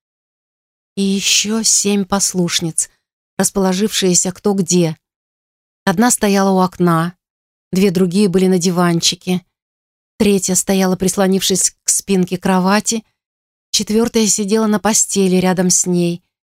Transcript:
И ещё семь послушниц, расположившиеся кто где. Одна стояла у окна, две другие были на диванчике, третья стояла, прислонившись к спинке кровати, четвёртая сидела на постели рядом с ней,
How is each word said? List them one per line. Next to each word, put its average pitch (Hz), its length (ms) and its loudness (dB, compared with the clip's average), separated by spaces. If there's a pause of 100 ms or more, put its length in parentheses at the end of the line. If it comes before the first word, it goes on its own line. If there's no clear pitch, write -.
(960)
И 196 60 -4
ещё 196 640 -2
семь 202 420 0
послушниц, 180 840 -2 (480)
расположившиеся 190 960 0
кто 202 220 -2
где. 175 440 0 (880)
Одна 196 240 2
стояла 196 420 2
у 185 80 2
окна, 175 560 0 (560)
две 190 200 2
другие 185 380 0
были 185 180 2
на 185 100 2
диванчике, 175 880 -2 (720)
третья 196 380 0
стояла, 190 400 0
прислонившись 190 880 -2
к - 60 -4
спинке 185 480 -2
кровати, 190 680 0 (680)
четвёртая 220 560 0
сидела 214 400 0
на 208 120 0
постели 196 560 0
рядом 185 340 2
с - 160 0
ней, 175 380 -2 (200)